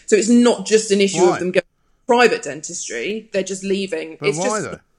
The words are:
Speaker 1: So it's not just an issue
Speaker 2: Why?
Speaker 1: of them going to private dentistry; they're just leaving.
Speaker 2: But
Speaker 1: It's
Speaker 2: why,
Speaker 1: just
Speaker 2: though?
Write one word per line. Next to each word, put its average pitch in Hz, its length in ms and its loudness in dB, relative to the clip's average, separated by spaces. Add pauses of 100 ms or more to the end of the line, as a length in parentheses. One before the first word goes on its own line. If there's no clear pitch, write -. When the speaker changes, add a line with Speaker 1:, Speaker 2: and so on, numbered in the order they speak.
Speaker 1:
So - 80 4
it's 208 140 4
not 240 360 4
just 214 260 2
an 196 80 2
issue 190 220 0
Speaker 2:
Why? 180 120 4
Speaker 1:
of 120 60 -4
them 180 120 -4
going 180 100 0
to - 460 -14
private 240 360 4
dentistry; 156 880 -8
they're 190 120 -2
just 190 200 -10
leaving. 185 560 -4
Speaker 2:
But 151 100 -4
Speaker 1:
It's 151 100 -2
Speaker 2:
why, 185 60 -2
Speaker 1:
just 208 180 -2
Speaker 2:
though? 90 160 -10 (200)